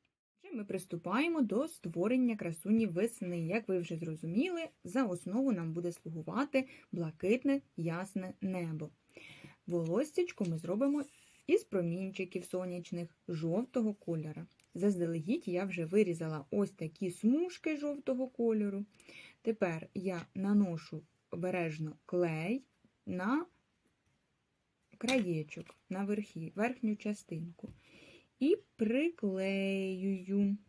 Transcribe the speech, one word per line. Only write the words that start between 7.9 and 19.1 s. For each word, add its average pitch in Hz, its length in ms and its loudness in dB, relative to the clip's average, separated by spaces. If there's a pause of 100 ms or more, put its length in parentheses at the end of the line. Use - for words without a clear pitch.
небо. 170 480 -4 (800)
Волостячко 185 760 0
ми 165 120 0
зробимо 262 460 2 (440)
із 359 160 6
промінчиків 185 840 -2
сонячних 175 640 -4 (180)
жовтого 190 680 0
кольора. 160 520 -6 (280)
Заздалегідь 175 720 0
я 180 180 0
вже 185 200 -2
вирізала 165 680 2
ось 202 200 2
такі 170 400 -6
смужки 311 680 2
жовтого 277 500 -2
кольору. 208 580 0 (560)